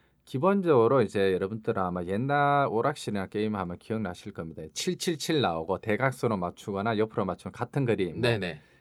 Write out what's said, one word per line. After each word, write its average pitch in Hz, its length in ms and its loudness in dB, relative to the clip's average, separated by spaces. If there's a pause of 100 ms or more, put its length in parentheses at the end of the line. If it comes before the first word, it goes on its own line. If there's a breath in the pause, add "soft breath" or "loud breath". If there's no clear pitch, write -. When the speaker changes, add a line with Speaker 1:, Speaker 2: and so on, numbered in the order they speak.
(240 soft breath)
Speaker 1:
기본적으로 139 760 4
이제 98 300 2
여러분들 98 460 -2
아마 90 240 -2
옛날 139 680 2
오락실이나 104 600 -2
게임 107 260 -2
하면 90 240 -4
기억나실 95 540 -8
겁니다. 82 300 -10 (100)
칠칠칠 170 680 -2
나오고 87 380 0
대각선으로 113 580 0
맞추거나 98 640 -4
옆으로 110 260 0
맞추는 92 280 -6
같은 - 320 -4
그림. 95 300 0
뭐 98 80 -4
Speaker 2:
네네. 95 380 -2 (200 soft breath)